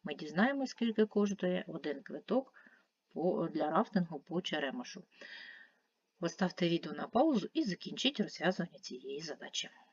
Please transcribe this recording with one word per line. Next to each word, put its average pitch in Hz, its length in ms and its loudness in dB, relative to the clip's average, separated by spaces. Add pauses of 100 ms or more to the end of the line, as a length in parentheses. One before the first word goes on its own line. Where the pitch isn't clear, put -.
ми 156 100 -6
дізнаємось, 185 560 0
скільки 220 360 2
коштує 202 600 0
один 165 340 -6
квиток 240 520 -2 (600)
по, 165 400 2
для 151 160 2
рафтингу 165 500 2
по 170 220 -4
Черемошу. 139 640 -4 (1160)
Поставте 175 500 0
відео 165 240 0
на 147 140 -6
паузу 269 460 4
і 320 100 2
закінчіть 254 560 -2
розв'язування 185 600 0
цієї 135 420 -8
задачі. - 480 -8 (240)